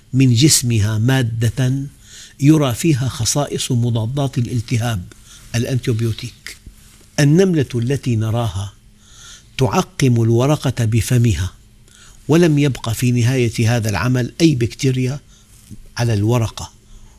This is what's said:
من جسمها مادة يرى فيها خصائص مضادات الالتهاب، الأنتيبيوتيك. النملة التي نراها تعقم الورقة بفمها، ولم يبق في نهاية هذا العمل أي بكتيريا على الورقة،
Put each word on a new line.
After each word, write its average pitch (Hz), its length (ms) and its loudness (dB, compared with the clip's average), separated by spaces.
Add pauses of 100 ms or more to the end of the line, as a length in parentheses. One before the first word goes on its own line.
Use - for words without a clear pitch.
(140)
من 131 200 4
جسمها 117 640 2
مادة 120 760 0 (640)
يرى 143 340 4
فيها 139 340 0
خصائص - 640 -4
مضادات 120 680 -2
الالتهاب، 117 680 -4 (520)
الأنتيبيوتيك. 117 1000 -4 (640)
النملة 156 460 4 (100)
التي 123 400 -2
نراها 107 580 -4 (840)
تعقم 123 640 2
الورقة 120 640 2
بفمها، 110 680 0 (760)
ولم 156 320 4
يبق 139 300 -2
في 123 220 0
نهاية 120 640 0
هذا 113 140 -2
العمل 120 420 -2 (100)
أي 165 140 4
بكتيريا 127 640 -2 (800)
على 117 160 0
الورقة، 110 580 -2 (480)